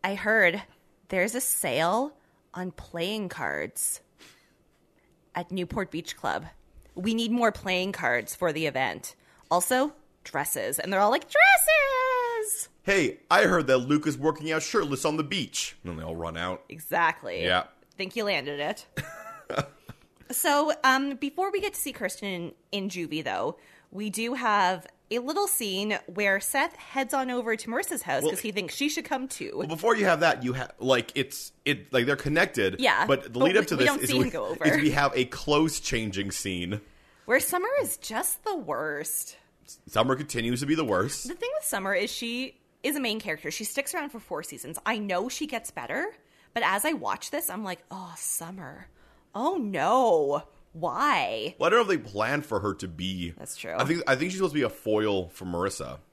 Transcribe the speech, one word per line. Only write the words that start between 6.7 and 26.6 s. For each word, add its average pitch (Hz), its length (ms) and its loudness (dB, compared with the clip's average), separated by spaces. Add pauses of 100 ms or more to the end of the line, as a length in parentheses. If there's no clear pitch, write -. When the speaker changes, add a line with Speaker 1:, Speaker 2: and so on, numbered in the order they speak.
Speaker 1:
We 208 180 0
need 226 160 0
more 233 220 4
playing 185 400 -2
cards 120 420 -2
for 170 180 0
the 156 140 -2
event. 131 480 -4 (360)
Also, 254 420 2 (320)
dresses." 139 560 -4
And 190 120 -4
they're 190 80 4
all 208 100 6
like, 285 200 0
"Dresses!" 523 1400 4 (140)
Speaker 2:
"Hey, 190 380 2 (100)
I 190 140 8
heard 175 240 4
that 131 100 8
Luke 147 300 2
is 131 100 -2
working 151 320 0
out 160 120 0
shirtless 147 420 0
on 156 120 2
the 160 80 0
beach." - 600 -4
And 90 80 -6
then 78 60 -8
they 80 60 -8
all 82 120 -6
run 82 200 -6
out. 90 320 -4
Speaker 1:
Exactly. 156 760 -2
Speaker 2:
Yeah. 90 200 4 (320)
Speaker 1:
Think 92 200 -8
you 226 80 -2
landed 147 360 -2
it. 151 260 -6 (640)
Speaker 2:
<laughs> - 180 -2 (680)
Speaker 1:
So, 302 400 2 (120)
um, 269 320 4
before 349 340 -2
we 392 100 -2
get 392 140 -4
to - 60 -8
see 285 120 -6
Kirsten 202 360 -6
in, 175 240 -4 (180)
in 196 180 -4
juvie, 160 360 -6
though, 117 320 -2 (340)
we 208 200 -6
do 226 240 -4
have 202 520 2 (240)
a 226 80 -2
little 311 300 -2
scene 202 580 0
where 196 320 0
Seth 277 380 0